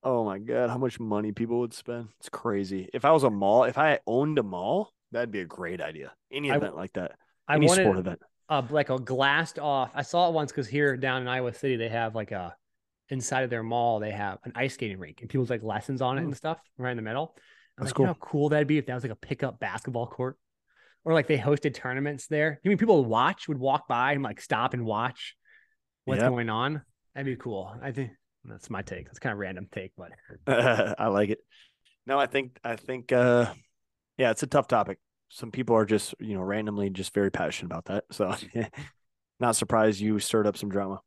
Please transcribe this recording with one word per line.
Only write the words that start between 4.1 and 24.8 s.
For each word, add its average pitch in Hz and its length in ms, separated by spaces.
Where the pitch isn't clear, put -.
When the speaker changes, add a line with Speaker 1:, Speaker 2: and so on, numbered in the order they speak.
Speaker 1:
a 117 40
mall, 104 500
that'd 117 200
be 101 100
a 87 40
great 85 360
idea. 76 320
Any 139 200
Speaker 2:
I 143 40
Speaker 1:
event 101 200
like 90 180
that. 90 180
Speaker 2:
I 143 80
Speaker 1:
Any 151 120
Speaker 2:
wanted 185 160
Speaker 1:
sport - 140
event. 90 240
Speaker 2:
a, 139 220
like, 147 200
a 131 80
glassed 139 640
off. 139 340
I 139 100
saw 175 260
it 170 40
once 151 180
'cause 131 160
here 143 280
down 127 260
in 123 60
Iowa 123 260
City, 131 220
they 113 140
have, 113 260
like, 107 160
a, 90 240
inside 131 340
of 123 60
their 117 140
mall, 117 360
they 107 120
have 101 340
an 120 100
ice 127 200
skating 101 240
rink 78 220
and 117 80
people 131 160
take 113 180
lessons 110 380
on 131 160
it 147 40
and 165 80
Speaker 1:
Hmm. 139 60
Speaker 2:
stuff 160 240
right 123 140
in 120 60
the 110 60
middle. 127 320
I'm 131 80
Speaker 1:
That's 135 80
Speaker 2:
like, - 60
you - 60
know 180 80
Speaker 1:
cool. - 80
Speaker 2:
how - 100
cool 147 180
that'd 151 180
be 151 100
if 143 80
that 127 80
was, 123 100
like, 120 80
a 107 40
pickup - 440
basketball 117 480
court 127 300
or, 160 100
like, 156 140
they 151 100
hosted 143 360
tournaments 135 540
there. 151 360
You 185 60
mean 202 80
people 214 240
would 117 80
watch, 127 400
would 147 80
walk 135 320
by 127 240
and, 139 100
like, 107 160
stop 123 340
and 120 120